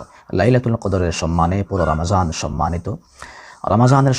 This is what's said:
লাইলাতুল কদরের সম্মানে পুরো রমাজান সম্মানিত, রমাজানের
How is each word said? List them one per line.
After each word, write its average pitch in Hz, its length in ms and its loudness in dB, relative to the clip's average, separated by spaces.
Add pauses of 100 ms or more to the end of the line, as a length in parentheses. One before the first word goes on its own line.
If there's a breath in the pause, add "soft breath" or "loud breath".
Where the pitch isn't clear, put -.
(380 loud breath)
লাইলাতুল 117 440 2
কদরের 92 380 0
সম্মানে 85 380 2 (100)
পুরো 92 160 -2
রমাজান 85 420 0 (160)
সম্মানিত, 85 440 -4 (880 loud breath)
রমাজানের 127 460 4